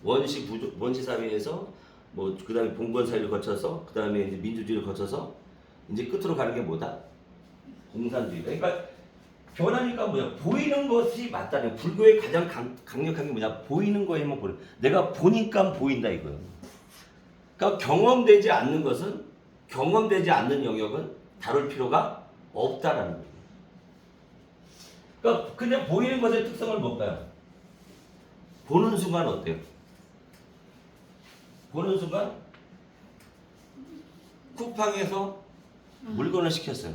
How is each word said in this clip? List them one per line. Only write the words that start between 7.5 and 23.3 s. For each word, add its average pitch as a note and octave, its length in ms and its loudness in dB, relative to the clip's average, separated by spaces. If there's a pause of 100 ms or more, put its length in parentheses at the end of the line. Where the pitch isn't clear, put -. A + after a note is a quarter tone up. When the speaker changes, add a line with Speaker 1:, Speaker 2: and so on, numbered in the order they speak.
Speaker 1:
공산주의다. - 540 -4
그러니까 F3 400 -2 (720)
변화니까 A#3+ 520 0
뭐야? - 280 -4
보이는 C#4+ 520 0
것이 A#3 440 0
맞다는 - 380 -4
거예요. - 120 -10
불교의 G#3 380 8
가장 E3+ 280 0
강-, B2+ 280 -8 (100)
강력한 D3+ 400 -4
게 D3 60 -6
뭐냐? A2 320 -4
보이는 G3+ 420 0
거에만 D3 340 -2
보는, F#2+ 180 -6 (200)
내가 D#3 340 4
보니까 G#3+ 600 4
보인다 B2+ 360 0
이거예요. D#2 280 -6 (1200)
그러니까 G3 260 0
경험되지 G#3+ 680 8
않는 D3 320 2
것은, D3+ 420 -2 (440)
경험되지 F#3 600 2
않는 C3+ 340 2
영역은 A2 480 -4 (300)
다룰 C#3 260 0
필요가 C3+ 560 -2 (300)
없다라는 G#2 600 -2
거예요. - 120 -14 (2000)